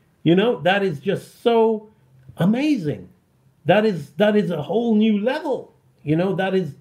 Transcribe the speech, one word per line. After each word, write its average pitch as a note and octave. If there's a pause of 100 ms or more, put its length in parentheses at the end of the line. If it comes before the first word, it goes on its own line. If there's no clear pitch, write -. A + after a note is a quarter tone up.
(240)
You E3
know, A3
that G3
is D#3
just -
so A3+ (460)
amazing. F#3+ (560)
That G3+
is, E3
that G#3
is F#3
a D#3+
whole A3
new G#3+
level. C4 (300)
You D3
know, F#3
that F#3+
is, D#3+